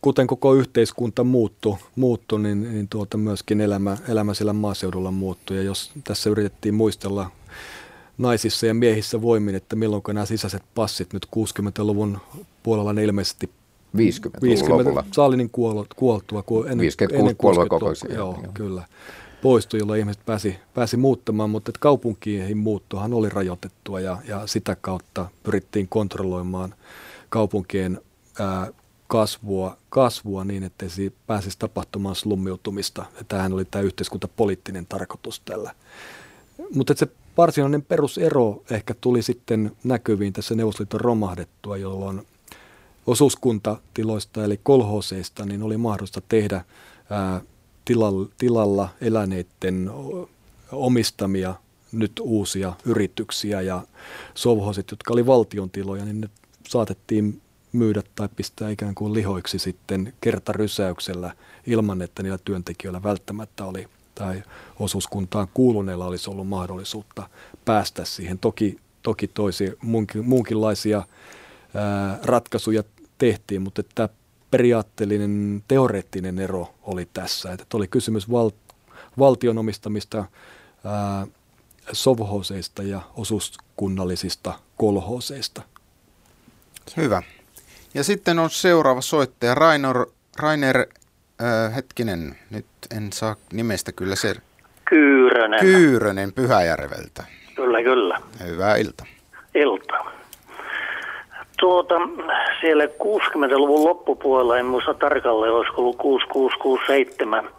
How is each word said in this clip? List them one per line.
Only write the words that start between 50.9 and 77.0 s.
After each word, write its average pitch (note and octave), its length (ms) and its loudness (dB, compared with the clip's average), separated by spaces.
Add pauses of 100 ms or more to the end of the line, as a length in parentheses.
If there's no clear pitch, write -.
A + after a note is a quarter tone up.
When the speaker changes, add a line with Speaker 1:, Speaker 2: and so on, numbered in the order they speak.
Speaker 1:
nyt A2 280 -2
uusia G2 540 -2 (120)
yrityksiä, G#2 760 -2
ja F#2 220 -4 (520)
sovhoosit, G#2 560 0
jotka - 220 -6
oli A#2+ 120 4
valtion G2+ 440 2
tiloja, G2 360 -8
niin G#2+ 160 -8
ne G#2+ 80 -10 (380)
saatettiin G#2+ 760 -2 (300)
myydä G#2+ 320 2 (120)
tai G#2 200 -6
pistää - 340 -8
ikään G#2 260 -6
kuin G#2+ 180 -4
lihoiksi G2 460 -2
sitten F#2+ 600 -6
kertarysäyksellä F#2+ 1120 -4 (320)
ilman, G#2+ 340 0
että F2+ 220 -10
niillä F#2+ 220 -4
työntekijöillä F#2 580 -8
välttämättä G#2 640 -6
oli F#2 220 -10 (280)
tai F#2+ 280 -6 (360)
osuuskuntaan G2 760 -4
kuuluneilla G2+ 520 2
olisi F2+ 240 -8
ollut G2 180 -10
mahdollisuutta F#2+ 800 -10 (360)
päästä G2+ 400 0
siihen. F#2 340 -8
Toki, G#2 380 -2 (260)
toki G#2+ 240 -2
toisi G2+ 540 -4
muunkin-, A2 420 -2
muunkinlaisia, A2 800 0 (720)
ää, G2+ 480 -4
ratkaisuja A#2 600 0 (340)
tehtiin, G2+ 440 0
mutta G2 200 -6
että A2 280 -4 (420)
periaatteellinen, G#2 1160 2
teoreettinen G2 720 0
ero F#2 420 -6
oli F2+ 320 -8